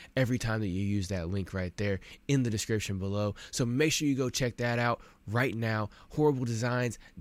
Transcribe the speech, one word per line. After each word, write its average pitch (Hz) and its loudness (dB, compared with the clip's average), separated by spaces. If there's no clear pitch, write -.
every 127 2
time 110 0
that 107 0
you 92 0
use 101 0
that 90 -2
link 98 -4
right 92 -4
there 101 0
in 139 2
the 117 0
description 104 -2
below. 101 -2
So - 0
make 135 2
sure - 0
you 143 4
go 127 0
check 120 -2
that 120 0
out 120 2
right 113 0
now, 110 0
horrible 147 4
designs 120 0